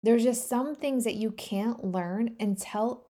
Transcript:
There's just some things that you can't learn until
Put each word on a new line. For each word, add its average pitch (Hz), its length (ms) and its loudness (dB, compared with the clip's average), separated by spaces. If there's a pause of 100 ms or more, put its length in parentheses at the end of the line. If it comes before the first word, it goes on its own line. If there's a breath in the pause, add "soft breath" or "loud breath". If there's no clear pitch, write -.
There's 226 200 6
just 240 260 2
some 262 260 0
things 262 300 0
that 226 100 0
you 214 160 -2
can't 214 520 -2
learn 190 560 -2
until 214 760 -2